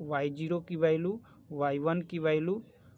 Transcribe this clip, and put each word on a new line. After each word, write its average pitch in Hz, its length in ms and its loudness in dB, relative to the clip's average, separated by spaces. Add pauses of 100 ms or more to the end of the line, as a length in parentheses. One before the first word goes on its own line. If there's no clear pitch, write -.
वाई 147 280 0
ज़ीरो 160 300 -2
की 170 160 -8
वैल्यू, 165 440 2 (320)
वाई 143 280 0
वन 165 220 0
की 170 180 -8
वैल्यू, 160 420 0 (360)